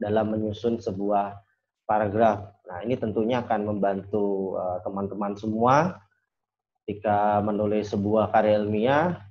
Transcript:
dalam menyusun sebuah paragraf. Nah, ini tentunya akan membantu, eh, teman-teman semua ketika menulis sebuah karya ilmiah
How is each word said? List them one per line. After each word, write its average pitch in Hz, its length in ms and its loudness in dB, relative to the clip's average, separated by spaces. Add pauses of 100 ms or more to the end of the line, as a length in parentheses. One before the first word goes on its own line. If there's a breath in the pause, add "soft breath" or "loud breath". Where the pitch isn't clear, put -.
dalam 107 320 0
menyusun 110 480 -2
sebuah 101 560 -2 (480)
paragraf. 107 680 0 (160)
Nah, 90 160 -10
ini 127 80 -2
tentunya 113 480 0
akan 107 240 -2
membantu, 98 960 -2
eh, 90 240 -4
teman-teman 98 480 -6
semua 117 640 2 (880)
ketika 104 560 0
menulis 104 480 0
sebuah 104 400 2
karya 107 320 4
ilmiah 135 560 2 (120)